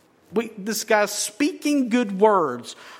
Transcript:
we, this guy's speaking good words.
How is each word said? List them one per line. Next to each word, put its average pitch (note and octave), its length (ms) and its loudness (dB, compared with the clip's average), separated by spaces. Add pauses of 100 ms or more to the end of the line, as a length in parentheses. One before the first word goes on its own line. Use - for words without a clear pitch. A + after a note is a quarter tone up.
(300)
we, A3+ 280 -4
this G3+ 260 -6
guy's G#3 260 2
speaking D4 800 -2
good G3+ 320 0
words. D#3+ 560 2 (240)